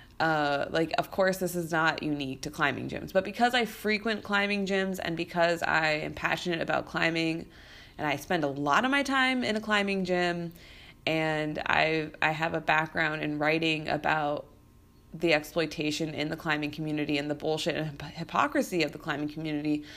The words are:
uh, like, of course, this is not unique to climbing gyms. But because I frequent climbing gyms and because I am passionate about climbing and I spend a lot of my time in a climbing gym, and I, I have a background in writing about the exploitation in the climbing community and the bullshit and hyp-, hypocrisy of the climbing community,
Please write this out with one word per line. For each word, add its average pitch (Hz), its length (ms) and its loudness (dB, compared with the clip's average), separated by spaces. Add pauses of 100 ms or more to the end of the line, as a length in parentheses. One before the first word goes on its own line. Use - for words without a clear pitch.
(200)
uh, 147 500 2
like, 160 280 0
of 170 140 -2
course, 185 260 2
this 180 180 -4
is 170 160 -4
not 160 320 2
unique 143 380 -4
to 147 80 -6
climbing 135 400 0
gyms. - 240 -8
But 185 100 4
because 233 300 2
I 240 120 2
frequent 214 580 -2
climbing 202 420 0
gyms 190 360 0
and 170 140 -4
because 170 480 2
I 160 240 2
am 151 260 0
passionate 165 480 -2
about 156 260 -2
climbing 165 580 0 (520)
and 151 100 -4
I 143 80 0
spend 170 280 0
a 143 40 2
lot 143 380 4
of 262 60 0
my 277 120 2
time 262 400 2
in 214 120 0
a 214 60 -2
climbing 202 440 0
gym, 175 480 0 (520)
and 156 600 0
I, 156 460 4 (100)
I 151 100 4
have 160 220 0
a 160 80 -2
background 156 600 2
in 151 180 -2
writing 156 480 2
about 151 580 0 (680)
the 165 200 2
exploitation 151 800 0
in 151 160 -2
the 165 60 -4
climbing 151 360 -2
community 151 460 -2
and 147 120 -2
the 147 60 -2
bullshit 156 400 -2
and 147 220 -4
hyp-, 147 140 -12
hypocrisy 185 720 0
of 147 80 -2
the 147 60 -12
climbing 147 320 -4
community, 151 540 -2 (140)